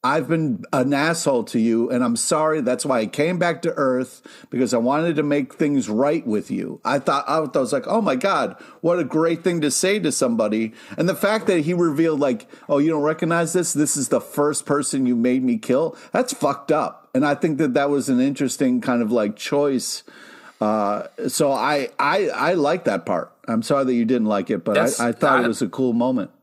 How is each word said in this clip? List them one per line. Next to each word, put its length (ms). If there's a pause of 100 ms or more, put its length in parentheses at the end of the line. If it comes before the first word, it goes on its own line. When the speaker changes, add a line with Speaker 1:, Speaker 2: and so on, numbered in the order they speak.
Speaker 1:
I've 260
been 440
an 220
asshole 500
to 160
you, 300
and 120
I'm 140
sorry. 460
That's 240
why 140
I 60
came 320
back 240
to 120
Earth, 480 (260)
because 240
I 60
wanted 380
to 60
make 300
things 380
right 360
with 240
you." 360
I 120
thought, 300
I 120
thought, 160
I 40
was 140
like, 120
"Oh 140
my 160
God, 400 (240)
what 180
a 60
great 400
thing 160
to 100
say 280
to 120
somebody." 640 (240)
And 100
the 80
fact 340
that 180
he 80
revealed, 440
like, 280 (200)
"Oh, 120
you 100
don't 140
recognize 500
this? 220
This 200
is 140
the 140
first 420
person 400
you 120
made 280
me 140
kill." 360 (180)
That's 200
fucked 400
up. 420
And 120
I 80
think 240
that 160
that 160
was 180
an 120
interesting 600
kind 220
of, 100
like, 240
choice. 680 (580)
Uh, 440 (240)
so 240
I, 360 (100)
I, 300
I 260
like 300
that 200
part. 280 (160)
I'm 140
sorry 220
that 100
you 100
didn't 240
like 220
it, 140
but 120
Speaker 2:
That's, 240
Speaker 1:
I, 80
I 40
thought 280
Speaker 2:
I 40
Speaker 1:
it 40
was 140
a 60
cool 240
moment. 380 (120)